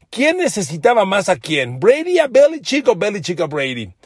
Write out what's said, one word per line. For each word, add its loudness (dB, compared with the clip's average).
¿quién 0
necesitaba 0
más -2
a 2
quién? -4
¿Brady 2
a 2
Belichick 2
o 4
Belichick -4
a -2
Brady? -6